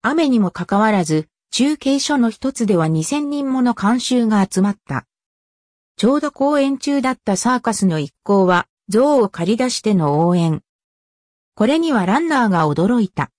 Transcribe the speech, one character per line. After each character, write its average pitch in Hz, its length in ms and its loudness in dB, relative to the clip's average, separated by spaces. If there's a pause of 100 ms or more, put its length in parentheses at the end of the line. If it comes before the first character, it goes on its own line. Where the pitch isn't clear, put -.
雨 302 260 0
に 247 120 2
も 185 100 2
か 175 160 -10
か 202 120 -2
わ 214 120 2
ら 196 140 2
ず、 156 240 -2 (240)
中 285 240 0
継 277 220 0
所 285 180 -2
の 240 140 2
一 262 220 -6
つ - 120 -4
で 202 120 2
は 160 120 2
二 160 160 0
千 294 240 -4
人 285 240 -4
も 262 80 0
の 247 140 2
観 233 260 0
衆 240 260 0
が 214 240 2
集 - 100 -2
ま 202 100 2
っ 196 60 -6 (120)
た。 135 180 -8 (920)
ち - 100 0
ょ 262 80 4
う 294 60 0
ど 294 120 -6
公 285 260 0
演 277 200 0
中 277 240 -2
だ 262 80 0
っ 254 120 -4
た 196 140 -2
サ 254 200 0
ー 240 40 -4
カ 226 140 -4
ス 196 120 -2
の 165 120 0
一 143 240 -8
行 196 240 2
は、 180 200 0 (220)
象 269 300 2
を 214 100 2
借 175 240 -4
り 226 60 0
出 254 100 -2
し - 140 -6
て 214 100 0
の 156 340 2
応 175 100 2
援。 165 260 -2 (920)
こ 214 120 0
れ 285 120 2
に 330 140 0
は 202 140 0
ラ 202 120 0
ン 330 100 -2
ナ 269 180 0
ー - 20 0
が 170 200 2
驚 190 340 0
い 190 60 -2
た。 - 300 -6